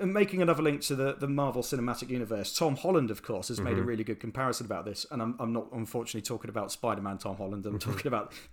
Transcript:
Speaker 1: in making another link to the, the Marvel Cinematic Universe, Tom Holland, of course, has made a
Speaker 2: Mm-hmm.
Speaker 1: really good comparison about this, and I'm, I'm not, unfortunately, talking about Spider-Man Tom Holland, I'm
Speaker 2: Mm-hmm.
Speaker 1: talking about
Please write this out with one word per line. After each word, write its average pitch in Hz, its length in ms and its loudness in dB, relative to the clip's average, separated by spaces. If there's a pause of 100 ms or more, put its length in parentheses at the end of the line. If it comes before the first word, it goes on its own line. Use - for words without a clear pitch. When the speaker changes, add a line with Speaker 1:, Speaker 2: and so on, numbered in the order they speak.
Speaker 1:
in 190 100 2
making 202 300 4
another 165 200 6
link 143 200 4
to - 140 0
the, 135 180 2
the 139 160 -2
Marvel 139 340 2
Cinematic 120 460 -2
Universe, 110 440 -2
Tom 151 220 4
Holland, 160 340 4
of 104 140 -6
course, 98 240 -4
has 110 140 -2
made 92 100 2
a 98 60 2
Speaker 2:
Mm-hmm. 117 80 2
Speaker 1:
really 117 180 0
good 110 160 -4
comparison 123 460 -2
about 98 180 -2
this, 101 260 -6
and 120 120 -2
I'm, 113 180 0
I'm 117 140 0
not, 117 180 -2
unfortunately, 117 520 -4
talking - 260 -6
about 104 240 -4
Spider-Man 101 460 0
Tom 95 180 -4
Holland, 98 280 -4
I'm 104 140 -2
Speaker 2:
Mm-hmm. 107 120 -2
Speaker 1:
talking 98 160 -2
about 117 260 0 (200)